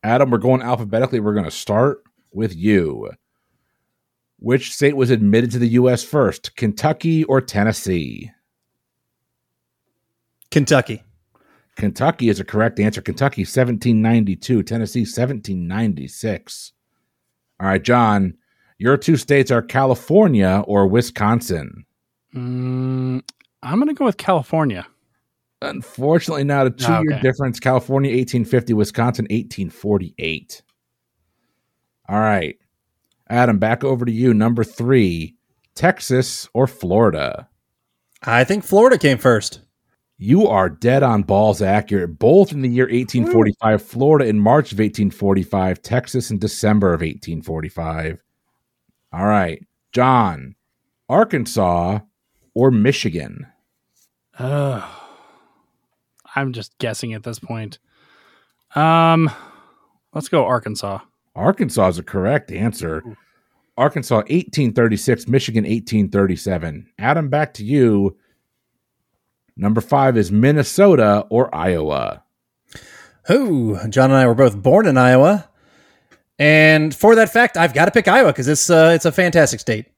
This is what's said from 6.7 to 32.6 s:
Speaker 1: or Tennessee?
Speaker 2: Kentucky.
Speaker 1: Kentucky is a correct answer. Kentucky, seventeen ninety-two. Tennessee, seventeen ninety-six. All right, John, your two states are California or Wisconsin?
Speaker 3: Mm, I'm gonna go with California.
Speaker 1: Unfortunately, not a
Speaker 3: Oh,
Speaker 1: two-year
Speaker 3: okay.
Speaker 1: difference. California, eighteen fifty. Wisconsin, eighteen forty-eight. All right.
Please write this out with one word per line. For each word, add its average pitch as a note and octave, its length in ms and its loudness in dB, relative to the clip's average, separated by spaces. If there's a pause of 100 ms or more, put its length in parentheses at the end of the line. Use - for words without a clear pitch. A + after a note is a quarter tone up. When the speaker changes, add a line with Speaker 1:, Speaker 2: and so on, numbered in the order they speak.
Speaker 1:
or C3+ 180 2
Tennessee? F#2 920 -4 (2250)
Speaker 2:
Kentucky. C3 520 0 (720)
Speaker 1:
Kentucky A#2+ 540 -2
is G2+ 100 -2
a F#2+ 60 -8
correct A2 340 -2
answer. G#2+ 220 -2
Kentucky, G#2 420 -4
seventeen A#2+ 580 0
ninety-two. A2 600 0
Tennessee, A2+ 400 -6
seventeen G#2 640 -6
ninety-six. F#2+ 1040 -8 (880)
All F#2+ 80 -4
right, F#2+ 160 0
John, G#2+ 500 2 (440)
your B2 200 2
two D#3 200 0
states C3+ 340 0
are A#2 100 2
California B2+ 1040 2
or G2+ 200 4
Wisconsin? G#2 1000 -2 (480)
Speaker 3:
Mm, B2+ 880 -6 (400)
I'm D3+ 180 -4
gonna D4 140 -2
go C#4 120 -4
with G#3 120 0
California. D3+ 720 -2 (720)
Speaker 1:
Unfortunately, C#3+ 840 -2
not C#3 220 0
a - 20 2
Speaker 3:
Oh, B2 40 -6 (280)
Speaker 1:
two-year G#2+ 160 -2
Speaker 3:
okay. G#2 40 -6
Speaker 1:
difference. C3 380 -2
California, C3 540 0
eighteen B2 320 -2
fifty. A#2+ 280 0
Wisconsin, A#2 560 -2
eighteen G2 400 -6
forty-eight. E2+ 920 -6 (1500)
All G2+ 120 -2
right. G2+ 380 0 (720)